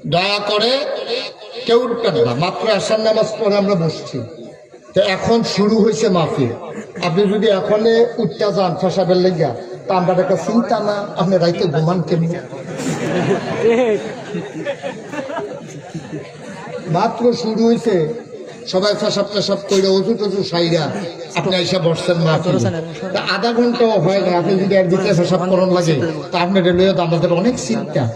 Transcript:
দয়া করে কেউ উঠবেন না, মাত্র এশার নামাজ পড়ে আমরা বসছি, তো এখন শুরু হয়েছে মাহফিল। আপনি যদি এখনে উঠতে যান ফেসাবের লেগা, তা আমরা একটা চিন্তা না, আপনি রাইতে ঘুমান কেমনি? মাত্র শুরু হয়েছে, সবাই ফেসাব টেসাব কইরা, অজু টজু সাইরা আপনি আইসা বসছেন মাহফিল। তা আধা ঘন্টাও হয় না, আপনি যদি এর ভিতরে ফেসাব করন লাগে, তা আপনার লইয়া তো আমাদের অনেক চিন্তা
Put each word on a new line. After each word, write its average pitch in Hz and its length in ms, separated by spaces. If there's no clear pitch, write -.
দয়া 190 320
করে 220 400
কেউ 233 180
উঠবেন 214 420
না, 120 100
মাত্র 185 340
এশার 214 300
নামাজ 220 260
পড়ে 208 180
আমরা 202 180
বসছি, 156 460
তো 185 60
এখন 202 420
শুরু 208 340
হয়েছে 220 320
মাহফিল। 151 400
আপনি 185 300
যদি 214 140
এখনে 220 580
উঠতে 208 360
যান 175 280
ফেসাবের 185 360
লেগা, 165 380
তা 190 80
আমরা 180 180
একটা - 220
চিন্তা 226 440
না, 208 280
আপনি 185 200
রাইতে 170 280
ঘুমান 165 360
কেমনি? 165 320
মাত্র 226 440
শুরু 220 320
হয়েছে, 208 480
সবাই 196 320
ফেসাব 202 340
টেসাব 196 240
কইরা, 190 200
অজু 190 240
টজু 202 300
সাইরা 165 440
আপনি 185 200
আইসা 175 240
বসছেন 170 380
মাহফিল। 160 420
তা - 60
আধা 233 180
ঘন্টাও 233 460
হয় 190 220
না, 180 160
আপনি 185 220
যদি 190 160
এর 185 120
ভিতরে 185 260
ফেসাব 175 360
করন 185 220
লাগে, 165 300
তা 185 80
আপনার 185 240
লইয়া 180 300
তো 175 80
আমাদের 170 320
অনেক 208 220
চিন্তা 156 480